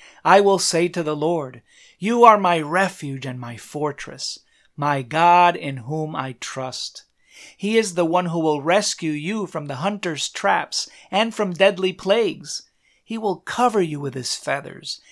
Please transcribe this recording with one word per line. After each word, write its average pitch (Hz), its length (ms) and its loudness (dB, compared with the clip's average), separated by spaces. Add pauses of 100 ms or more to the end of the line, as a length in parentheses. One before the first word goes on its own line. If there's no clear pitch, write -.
(260)
I 185 160 8
will 196 180 6
say 170 300 0
to 170 140 -4
the 151 120 -4
Lord, 147 460 -4 (380)
"You 233 260 4
are 214 120 10
my 180 220 2
refuge 151 680 -2
and 127 140 -8
my 120 160 -12
fortress, - 840 -8 (360)
my 143 260 -2
God 170 540 6
in 143 220 -8
whom 151 360 -6
I 131 200 -6
trust." - 680 -10 (520)
He 214 220 0
is 208 160 0
the 170 120 2
one 175 200 2
who 170 140 -2
will 156 220 2
rescue 170 500 0
you 180 360 -4
from 147 200 -8
the 139 80 -8
hunter's 180 520 -4
traps - 640 -2 (200)
and 220 240 0
from 196 200 -2
deadly 185 400 2
plagues. 185 720 -2 (400)
He 226 140 -10
will 208 200 -2
cover 226 440 0
you 151 200 -2
with 135 140 -8
his 127 200 -6
feathers, - 640 -8 (120)